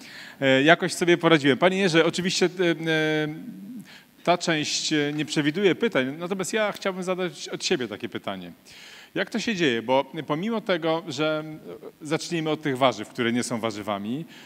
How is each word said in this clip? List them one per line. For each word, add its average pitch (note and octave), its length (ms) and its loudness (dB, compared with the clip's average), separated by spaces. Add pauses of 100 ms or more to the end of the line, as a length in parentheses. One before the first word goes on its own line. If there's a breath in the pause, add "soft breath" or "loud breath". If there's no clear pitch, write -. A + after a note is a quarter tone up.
(400 loud breath)
E, C3+ 220 6
jakoś E3 300 6
sobie F3 260 4
poradziłem. C#3+ 400 6
Panie F#3 200 4
Jerzy, E3 260 4
oczywiście, F3+ 420 2
e, F3 240 0
e, D#3 580 0 (960 loud breath)
ta F3 140 4
część, D#3+ 540 -2
e, D3 200 2
nie D3+ 120 -2
przewiduje D#3 500 2
pytań, C#3 440 0
natomiast F3 340 -6
ja G#3+ 200 0
chciałbym F#3+ 300 -4
zadać F3+ 460 -4
od - 160 -8
siebie B2 240 0
takie G#2 200 -8
pytanie. F#2+ 440 -8 (600 loud breath)
Jak F#3+ 160 -2
to A#3 80 -6
się A3+ 160 -4
dzieje? C3 280 2
Bo C3 300 0 (140)
pomimo G3+ 340 -2
tego, E3 480 0
że, D#3 360 -2 (580)
e, D#3+ 40 -14
zacznijmy D#3 440 -2
od D3+ 120 -2
tych C3 160 -2
warzyw, A2+ 300 2
które A#2 240 -2
nie A#2+ 100 0
są A#2 180 -6
warzywami, G#2+ 640 -6 (220 loud breath)